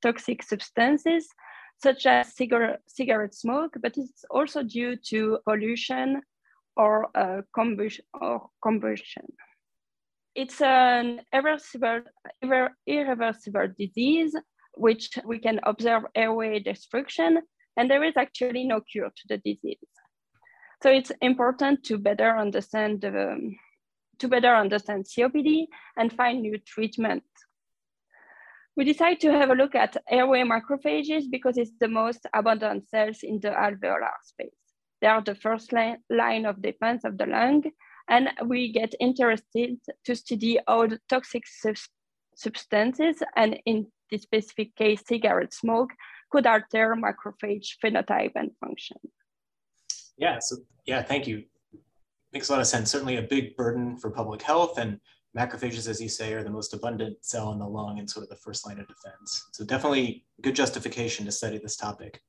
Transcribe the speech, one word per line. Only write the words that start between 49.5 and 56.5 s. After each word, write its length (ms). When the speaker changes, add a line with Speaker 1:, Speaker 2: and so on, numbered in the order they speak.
Speaker 2:
Yeah, 200
so, 180
yeah, 160
thank 260
you. 180
Makes 200
a 20
lot 80
of 60
sense. 240
Certainly 260
a 60
big 340
burden 400
for 140
public 320
health, 340
and 240
macrophages, 540
as 100
you 120
say, 240
are 100
the 60